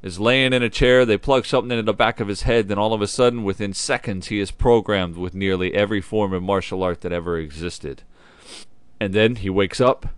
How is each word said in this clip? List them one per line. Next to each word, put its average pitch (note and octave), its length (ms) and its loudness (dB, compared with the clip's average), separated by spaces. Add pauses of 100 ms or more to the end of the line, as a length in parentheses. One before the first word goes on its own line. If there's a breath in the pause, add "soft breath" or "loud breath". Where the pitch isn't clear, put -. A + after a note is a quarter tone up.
is F#2 180 -10
laying B2+ 320 2
in B2+ 100 2
a A#2 60 0
chair. B2+ 380 6
They G#2+ 100 4
plug C3 300 0
something B2 240 0
into A2+ 200 -2
the G2+ 40 2
back A2+ 260 0
of G#2 80 -4
his G2+ 140 -6
head, A#2 260 2
then G2+ 80 -2
all G#2+ 160 0
of A2 80 -2
a G2+ 60 0
sudden, A#2+ 360 0
within G2 300 -4
seconds, G2+ 540 -4
he G#2 120 -4
is G2 120 -2
programmed G2+ 680 2
with F2+ 180 -6
nearly F#2+ 380 0
every G2+ 300 0
form G#2 320 -2
of F2+ 80 -4
martial F#2 400 -2
art F2 180 -2
that F2 100 -6
ever E2+ 280 -4
existed. D2+ 640 -10 (1000 loud breath)
And G2 140 -4
then A2+ 220 4
he G2 120 -6
wakes F#2+ 320 0
up B2+ 380 2